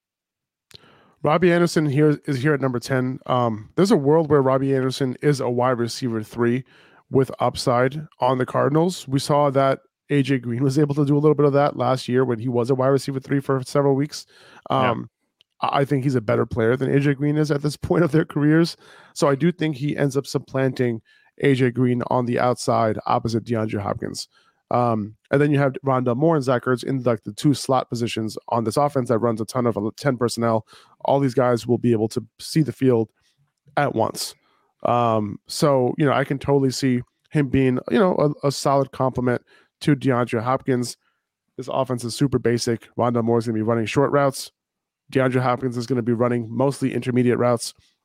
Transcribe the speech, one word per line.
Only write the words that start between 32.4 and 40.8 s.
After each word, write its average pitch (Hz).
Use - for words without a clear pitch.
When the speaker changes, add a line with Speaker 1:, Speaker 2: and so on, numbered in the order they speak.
Speaker 1:
the 123
field 117
at 143
once. -
Um, 113
so, 135
you 160
know, 127
I 127
can 139
totally 139
see 123
him 143
being, 131
you 240
know, 180
a, 143
a 139
solid 139
complement 123
to 151
DeAndre 123
Hopkins. 123